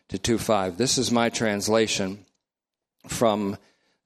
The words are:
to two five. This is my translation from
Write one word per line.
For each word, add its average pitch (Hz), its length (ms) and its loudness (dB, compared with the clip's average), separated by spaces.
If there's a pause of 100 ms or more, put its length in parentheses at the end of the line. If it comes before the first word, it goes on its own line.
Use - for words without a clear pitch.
to 98 100 -8
two 113 200 0
five. 95 400 0
This 123 200 0
is 113 140 -2
my 117 160 4
translation 104 1000 0 (840)
from 104 480 0 (480)